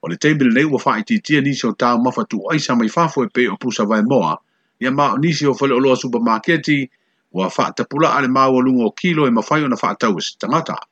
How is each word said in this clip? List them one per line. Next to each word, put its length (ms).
O 60
le 80
teimi 320
le 60
nei 100
ua 160
whaititia 640
nisi 220
o 60
tau 280
mafa 240
tu 160
aisa 240
mai 140
fafo 340
e 60
pei 200
o 120
pusa 240
vai 180
moa, 360
ia 100
ma 220
o 60
nisi 280
o 60
fale 240
o 20
loa 180
supermarketi, 920
ua 180
whaatapula 640
ale 120
mā 200
walunga 400
o 20
kilo 380
e 20
mawhai 340
o 40
na 80
whaatau 400
e 60
si 160
tangata. 420